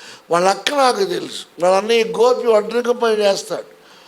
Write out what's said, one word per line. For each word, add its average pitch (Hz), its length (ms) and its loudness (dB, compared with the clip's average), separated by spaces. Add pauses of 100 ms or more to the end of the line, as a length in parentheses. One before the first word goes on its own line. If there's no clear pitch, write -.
(300)
వాళ్ళ 175 180 2
అక్క - 260 -2
నాకు 247 300 2
తెలుసు, 175 580 -8
వాళ్ళ 185 140 4
అన్నయ్య 226 280 0
గోపి 240 420 0
ఒంటరిగా 226 460 0
పని 226 260 0
చేస్తాడు, 196 640 -2 (280)